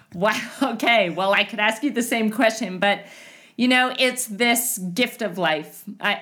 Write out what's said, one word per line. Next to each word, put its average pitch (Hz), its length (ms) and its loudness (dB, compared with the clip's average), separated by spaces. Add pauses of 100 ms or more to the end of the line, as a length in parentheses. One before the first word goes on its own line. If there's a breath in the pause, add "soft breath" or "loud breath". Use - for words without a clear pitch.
(140)
Wow, 208 280 0 (200)
okay. 233 500 2
Well, 190 220 0
I 202 120 4
could 208 160 -6
ask 226 240 0
you 285 80 2
the 233 100 0
same 226 300 0
question, 214 480 0
but, 202 240 2 (520 loud breath)
you 247 120 2
know, 254 280 4
it's 254 300 0
this 240 520 0
gift 208 440 -4
of 202 160 -6
life, 156 460 -2 (160)
I, 202 220 0